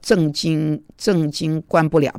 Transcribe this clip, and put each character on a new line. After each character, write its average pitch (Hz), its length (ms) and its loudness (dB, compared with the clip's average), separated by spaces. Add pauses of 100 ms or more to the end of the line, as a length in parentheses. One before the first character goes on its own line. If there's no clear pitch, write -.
正 165 280 2
经， 151 480 -2 (200)
正 165 320 0
经 160 320 -4
关 160 260 2
不 160 100 2
了 139 200 0